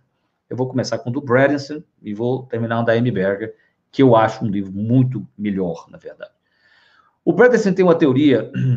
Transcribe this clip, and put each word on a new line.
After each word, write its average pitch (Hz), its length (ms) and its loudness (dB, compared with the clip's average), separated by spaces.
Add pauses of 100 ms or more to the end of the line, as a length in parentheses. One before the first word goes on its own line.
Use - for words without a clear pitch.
(500)
Eu 117 80 -8
vou 127 100 -4
começar 120 300 -4
com 123 120 -10
o 120 40 -8
do 143 80 -6
Bradenson 139 640 0 (180)
e 107 120 -12
vou 123 340 -6
terminar 113 300 -4
com 117 60 0
o - 20 -2
da 117 80 2
Amy 117 180 0
Berger, 101 420 -4 (380)
que - 100 -2
eu 127 140 6
acho 110 280 2
um 117 40 -4
livro 98 240 -6
muito 113 560 0 (100)
melhor, 95 520 -6
na - 80 -20
verdade. - 340 -20 (960)
O 165 60 2
Bradenson 214 400 4
tem 185 100 0
uma 175 100 4
teoria 143 560 2 (280)